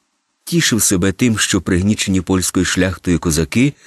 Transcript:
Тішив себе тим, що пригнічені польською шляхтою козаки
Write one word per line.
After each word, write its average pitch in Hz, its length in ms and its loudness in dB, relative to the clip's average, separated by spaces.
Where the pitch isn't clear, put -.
Тішив 131 380 0
себе 95 300 0
тим, 113 260 0
що - 220 0
пригнічені 95 600 0
польською 92 460 0
шляхтою 90 520 -2
козаки 85 540 0